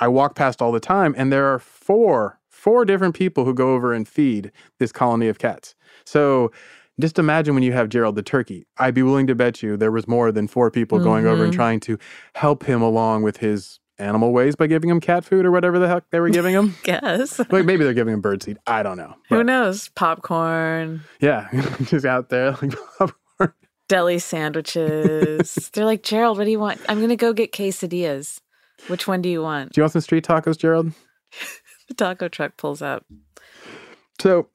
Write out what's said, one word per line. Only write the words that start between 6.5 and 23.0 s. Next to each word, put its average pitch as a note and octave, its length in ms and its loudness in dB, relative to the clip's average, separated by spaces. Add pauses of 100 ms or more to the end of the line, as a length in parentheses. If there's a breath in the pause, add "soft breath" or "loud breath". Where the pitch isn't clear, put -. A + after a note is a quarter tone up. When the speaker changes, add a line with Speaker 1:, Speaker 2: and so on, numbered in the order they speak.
Speaker 1:
just D#3+ 200 -2
imagine D3+ 360 2
when C3 80 2
you B2 120 0
have A#2 160 0
Gerald A2+ 260 0
the G#2 60 -6
turkey. A2 440 -4 (120)
I'd C3 160 2
be C3 80 2
willing C3+ 240 2
to B2+ 80 2
bet A#2+ 280 0
you G#2+ 140 -4
there A2 160 0
was A2 160 -4
more A#2+ 240 2
than G#2+ 160 -2
four A#2+ 220 0
people - 280 0
going A2 280 2
over A2 180 2
and - 80 0
Speaker 2:
Mm-hmm. F3+ 60 -2
Speaker 1:
trying A2+ 220 0
to A2 180 -6 (360 loud breath)
help D3 300 0
him B2 160 0
along A2+ 420 0
with G#2+ 160 -2
his G#2 420 -4 (160)
animal A2 360 0
ways C3 240 2
by D#3+ 100 0
giving D#3+ 240 0
him E3+ 80 2
cat F3 260 0
food F#3+ 220 2
or F3+ 60 2
whatever F3+ 260 2
the F3+ 80 2
heck E3+ 240 0
they E3+ 80 0
were E3+ 100 2
giving F3 240 2
him. G3 260 2
Speaker 2:
<laughs> - 40 -20
Guess. G3 560 -4 (140)
Speaker 1:
Like, F#3+ 120 4
maybe E3+ 200 2
they're B2+ 100 2
giving A2+ 180 0
him G#2+ 80 -2
birdseed. G2+ 360 -4 (100)
I A#2 160 0
don't F#2+ 140 -6
know. - 180 -16 (140)
Speaker 2:
Who A3+ 80 2
Speaker 1:
But A#3 100 2
Speaker 2:
knows? A3+ 440 -2
Popcorn. E3 1120 -2 (180)
Speaker 1:
Yeah. B2 320 2
<laughs> C3+ 320 -4
Just C#3 200 -2
out B2+ 240 -2
there, C3 320 -2
like, C#3 120 -4 (140)
<laughs> - 120 -20
popcorn. - 540 -2 (360)